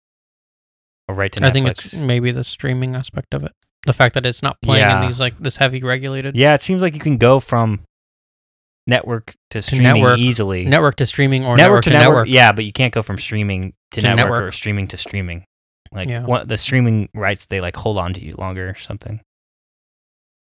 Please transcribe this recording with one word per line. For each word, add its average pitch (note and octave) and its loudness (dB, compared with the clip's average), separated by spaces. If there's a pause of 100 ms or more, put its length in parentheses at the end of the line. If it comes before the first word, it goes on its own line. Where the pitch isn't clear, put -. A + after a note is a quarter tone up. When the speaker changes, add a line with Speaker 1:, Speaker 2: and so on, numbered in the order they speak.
(1080)
Speaker 1:
Or G2 -10
right G2 -2
to - -2
Speaker 2:
I C3+ 6
think C3 0
it's - -6
Speaker 1:
Netflix. D#3 -6
Speaker 2:
maybe B2 0
the B2 -6
streaming B2+ -6
aspect - -10
of C#3+ -6
it. D3+ -10 (340)
The C3+ 2
fact B2 2
that B2+ -4
it's B2 -6
not C#3 -4
playing B2+ 2
in G2+ 6
Speaker 1:
Yeah. F#2+ 2
Speaker 2:
these, A#2+ -6
like, B2 -4
this C3+ -8
heavy C3 0
regulated C3 -6
Speaker 1:
Yeah, C#3 6
it C#3+ 2
seems F#3 -2
like F3+ 0
you D3+ -12
can C#3+ 0
go B2 6
from A2+ -2 (1040)
network A#2+ -2 (200)
to A2 -6
Speaker 2:
To - -4
Speaker 1:
streaming B2+ 4
Speaker 2:
network. B2 6
Speaker 1:
easily. G#2 0
Speaker 2:
Network D3 4
to B2+ 0
streaming C3+ 0
or B2 0
Speaker 1:
Network B2 2
Speaker 2:
network A#2 6
Speaker 1:
to - 2
Speaker 2:
to - 6
Speaker 1:
network. C3 6
Speaker 2:
network. A2+ 2
Speaker 1:
Yeah, B2 8
but G#2+ -4
you G2+ -10
can't B2+ -2
go A2+ -2
from G2 -8
streaming G2 -6 (180)
to A2+ -6
Speaker 2:
To A#2+ 2
Speaker 1:
network A#2+ 4
or - -2
Speaker 2:
network. F#2+ -6
Speaker 1:
streaming G2+ -4
to F#2 -12
streaming. F2+ -8 (480)
Like, F#2+ -8
Speaker 2:
Yeah. A#2 -6
Speaker 1:
what, B2 -4
the A2 -2
streaming A2+ 0
rights, G2+ -4
they, G2 -6
like, F2 -8
hold G#2+ -4
on F2+ -4
to F#2+ -10
you D#2+ -14
longer F#2 -10
or G2 -12
something. - -14 (1300)